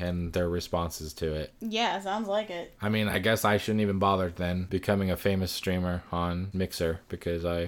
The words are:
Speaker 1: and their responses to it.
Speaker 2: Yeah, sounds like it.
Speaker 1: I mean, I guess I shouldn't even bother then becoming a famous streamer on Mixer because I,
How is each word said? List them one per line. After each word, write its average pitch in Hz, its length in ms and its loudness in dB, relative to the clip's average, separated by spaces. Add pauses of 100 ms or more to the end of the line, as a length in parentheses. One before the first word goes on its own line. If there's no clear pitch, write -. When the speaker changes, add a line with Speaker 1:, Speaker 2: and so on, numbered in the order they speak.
Speaker 1:
and 87 320 -2
their 87 160 2
responses 85 640 -2
to 80 200 -2
it. - 260 -6
Speaker 2:
Yeah, 220 400 -2
sounds 202 260 -4
like 208 240 -2
it. 170 320 -10
Speaker 1:
I 104 60 0
mean, 107 180 2
I 104 120 0
guess 110 260 2
I 104 140 4
shouldn't 107 240 0
even 98 160 2
bother 92 360 2
then 90 300 -2
becoming 95 460 2
a 87 60 2
famous 95 360 0
streamer 90 580 0
on 87 420 0
Mixer 87 560 0
because 85 360 -2
I, 85 240 0